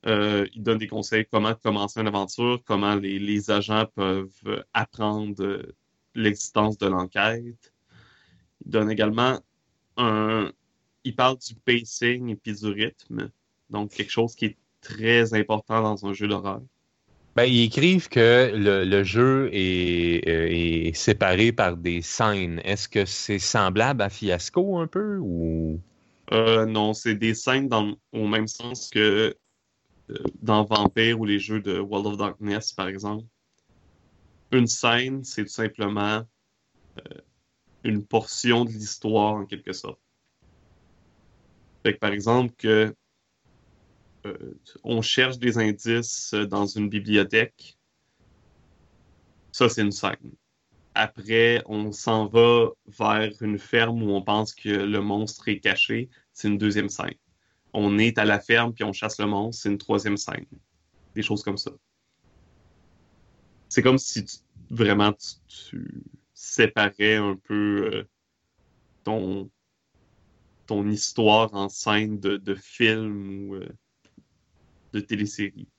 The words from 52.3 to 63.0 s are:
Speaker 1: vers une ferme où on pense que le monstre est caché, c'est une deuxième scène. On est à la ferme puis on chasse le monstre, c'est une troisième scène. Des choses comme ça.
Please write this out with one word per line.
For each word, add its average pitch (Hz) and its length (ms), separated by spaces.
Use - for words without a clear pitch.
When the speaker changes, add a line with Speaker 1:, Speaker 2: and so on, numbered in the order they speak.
Speaker 1:
vers 107 440
une 107 180
ferme 117 440
où 104 80
on 98 120
pense 107 300
que - 160
le 104 320
monstre 104 480
est 101 100
caché, 113 500
c'est - 160
une 104 80
deuxième 104 320
scène. - 260
On 104 260
est 113 200
à 107 60
la 104 140
ferme 117 340
puis 113 120
on 107 80
chasse 107 260
le 104 80
monstre, 104 360
c'est 107 60
une 101 80
troisième 101 400
scène. - 280
Des 107 80
choses 104 200
comme 98 140
ça. - 140